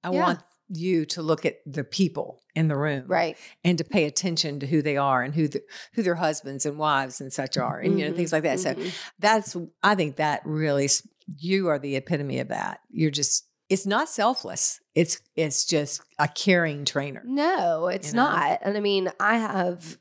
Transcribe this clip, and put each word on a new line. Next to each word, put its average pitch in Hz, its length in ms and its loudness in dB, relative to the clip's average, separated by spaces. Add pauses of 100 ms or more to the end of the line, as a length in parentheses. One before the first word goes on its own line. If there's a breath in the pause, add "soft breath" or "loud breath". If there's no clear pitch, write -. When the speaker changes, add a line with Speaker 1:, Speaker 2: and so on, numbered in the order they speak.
Speaker 1:
I 180 80 -4
Speaker 2:
Yeah. 294 100 2
Speaker 1:
want 339 180 2 (300)
you 170 360 0
to 165 160 -8
look 156 240 0
at - 200 0
the 143 180 -6
people - 580 -2 (140)
in 160 120 2
the 151 80 0
room 139 320 -2
Speaker 2:
Right. 170 300 0 (260 loud breath)
Speaker 1:
and 175 140 4
to 143 60 -4
pay 196 220 2
attention 151 540 -2
to 139 80 -6
who 151 140 2
they 143 160 0
are 135 260 4
and 139 100 -6
who 156 140 2
the, 139 140 -4 (320 loud breath)
who 226 100 0
their 180 120 2
husbands 151 500 -2
and 147 120 -4
wives 139 440 0
and 135 100 -8
such 131 240 -4
are 123 240 -2
and, - 180 2
you 151 80 0
know, 151 40 -2
Speaker 2:
Mm-hmm. 165 80 -4
Speaker 1:
things 170 160 0
like 156 100 2
that." 147 160 0
So 175 140 -2
Speaker 2:
Mm-hmm. 175 160 -6 (300 loud breath)
Speaker 1:
that's, 208 360 2 (280)
I 208 120 6
think 151 220 0
that 151 260 0
really, 151 420 0
s-, - 220 0 (300)
you 185 320 0
are 147 100 2
the 139 160 -4
epitome 139 440 -2
of 131 100 -6
that. - 400 -6
You're 156 220 0
just, 139 340 2 (240)
it's 190 160 2
not 226 240 0
selfless. - 720 0 (160)
It's, 165 240 2 (160)
it's 151 300 0
just 147 360 -2 (180)
a 151 80 4
caring 165 580 2
trainer. 139 400 -4
Speaker 2:
No, 254 600 0
it's 180 240 -4
Speaker 1:
You 226 60 0
know? 240 60 4
Speaker 2:
not. 160 380 2
And 202 160 -2
I 208 40 -2
mean, 196 380 2
I 214 180 2
have 185 640 -2